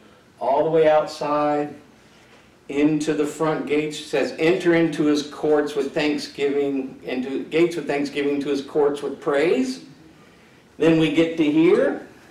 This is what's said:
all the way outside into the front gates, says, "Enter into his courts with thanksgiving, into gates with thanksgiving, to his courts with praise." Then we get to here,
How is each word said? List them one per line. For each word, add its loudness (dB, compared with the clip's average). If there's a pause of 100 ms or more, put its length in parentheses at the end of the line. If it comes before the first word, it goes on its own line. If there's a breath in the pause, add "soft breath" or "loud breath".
(400 loud breath)
all 0
the 0
way 4
outside 0 (960 soft breath)
into 0
the 0
front -4
gates, -2
says, -2
"Enter 2
into 2
his 2
courts 0
with -2
thanksgiving, -2
into -6
gates 0
with -6
thanksgiving, -2
to -4
his -2
courts 0
with -8
praise." 0 (960 loud breath)
Then 4
we 2
get 2
to 2
here, 2 (240 loud breath)